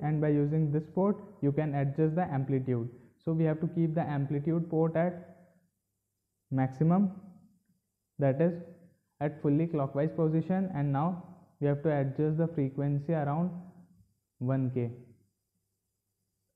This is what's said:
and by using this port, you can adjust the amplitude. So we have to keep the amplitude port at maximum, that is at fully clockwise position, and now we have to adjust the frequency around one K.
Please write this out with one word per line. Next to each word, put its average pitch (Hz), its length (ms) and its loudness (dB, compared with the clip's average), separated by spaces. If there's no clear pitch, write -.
and 151 180 0
by 151 80 2
using 147 420 2
this 151 140 0
port, 196 220 2
you 143 100 2
can 147 240 0
adjust 143 420 2
the 180 80 2
amplitude. 135 640 0
So 165 80 -2
we 160 120 2
have 156 180 0
to 170 60 0
keep 165 260 0
the 165 80 0
amplitude 147 640 -2
port 160 260 2
at 175 200 0
maximum, 160 640 2
that 139 240 2
is 175 100 2
at 147 180 -4
fully 156 280 2
clockwise 147 460 0
position, 165 600 0
and 143 180 0
now 165 320 0
we 143 60 2
have 143 180 2
to 151 140 2
adjust 151 380 0
the 160 100 2
frequency 143 680 -2
around 156 360 0
one 131 360 0
K. 120 160 -2